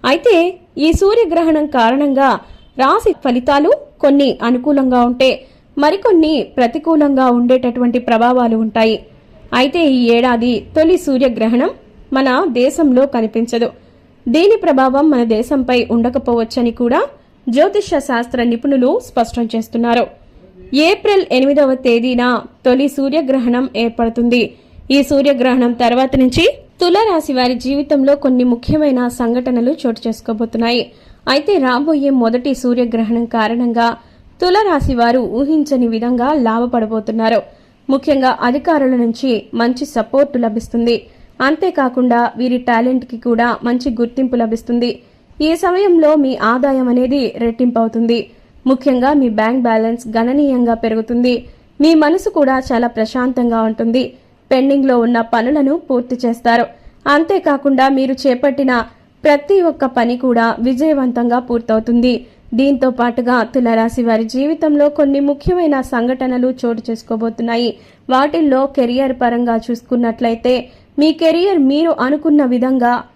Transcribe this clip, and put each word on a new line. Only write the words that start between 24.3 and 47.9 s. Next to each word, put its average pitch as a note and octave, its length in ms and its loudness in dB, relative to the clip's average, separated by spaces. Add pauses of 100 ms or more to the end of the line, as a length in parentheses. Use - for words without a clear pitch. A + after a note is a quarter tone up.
ఈ C#4 40 4 (100)
సూర్యగ్రహణం B3+ 720 2
తర్వాత B3 320 0 (100)
నుంచి B3+ 200 2 (380)
తులారాశి F4+ 560 0
వారి B3+ 260 0
జీవితంలో C#4 500 0 (120)
కొన్ని B3+ 260 2
ముఖ్యమైన C4+ 500 0 (200)
సంఘటనలు B3 600 0
చోటు A3+ 260 -4
చేసుకోబోతున్నాయి. A3+ 760 -4 (500)
అయితే D4+ 200 0 (120)
రాబోయే C#4 460 0 (100)
మొదటి B3 300 0 (100)
సూర్యగ్రహణం A#3 640 -2 (120)
కారణంగా A#3 500 0 (540)
తులారాశి F4+ 600 0
వారు A#3 200 2 (180)
ఊహించని C#4 560 0
విధంగా A#3+ 340 -2 (180)
లాభపడబోతున్నారు. A3 960 -2 (520)
ముఖ్యంగా C4+ 380 0 (180)
అధికారుల C#4 540 0
నుంచి A#3 280 -2 (300)
మంచి B3 340 -2
సపోర్ట్ C4+ 500 0
లభిస్తుంది. A#3 520 -2 (520)
అంతేకాకుండా C4 720 0 (200)
వీరి B3 180 -2 (100)
టాలెంట్కి B3 580 -2
కూడా A#3 220 0 (200)
మంచి B3 220 -2 (100)
గుర్తింపు B3 420 -2
లభిస్తుంది. A#3 480 -2 (580)
ఈ - 20 2 (140)
సమయంలో F4 480 2 (120)
మీ C4 100 -2 (180)
ఆదాయం C4 400 0
అనేది B3+ 300 0 (220)
రెట్టింపవుతుంది. A#3 760 0 (500)